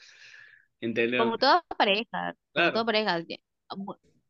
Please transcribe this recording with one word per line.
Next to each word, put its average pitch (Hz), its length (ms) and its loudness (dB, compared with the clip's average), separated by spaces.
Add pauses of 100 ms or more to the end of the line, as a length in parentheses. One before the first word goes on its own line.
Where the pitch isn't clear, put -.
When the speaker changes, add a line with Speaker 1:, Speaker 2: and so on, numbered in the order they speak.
(800)
Speaker 1:
entre 117 260 -2
Leo. 123 160 0
Speaker 2:
Como - 140 0
toda 311 260 4 (140)
pareja, 196 580 0 (180)
como 165 180 2
Speaker 1:
Claro. - 20 -
Speaker 2:
toda 226 120 0
pareja. 214 420 0
Ya, - 100 -12 (380)
bu-, 196 220 -12 (320)